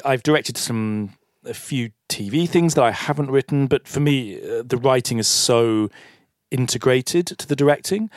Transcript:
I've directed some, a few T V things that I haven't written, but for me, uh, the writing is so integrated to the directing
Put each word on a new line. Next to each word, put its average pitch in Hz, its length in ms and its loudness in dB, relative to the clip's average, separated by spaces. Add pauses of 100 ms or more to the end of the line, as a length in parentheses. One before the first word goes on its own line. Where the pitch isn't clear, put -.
I've 131 180 0
directed 143 320 0
some, 107 540 -4 (340)
a 120 100 -12
few 120 360 -6 (180)
T 101 220 -8
V 160 180 0
things 170 280 2
that 135 100 6
I 113 60 4
haven't 143 400 -4
written, 139 360 2
but 135 180 0
for - 140 -6
me, 131 380 0
uh, 113 280 -6
the 127 120 -2
writing 123 420 0
is 107 80 0
so 113 640 2 (640)
integrated 127 760 0
to - 180 -12
the 147 120 -2
directing 147 600 0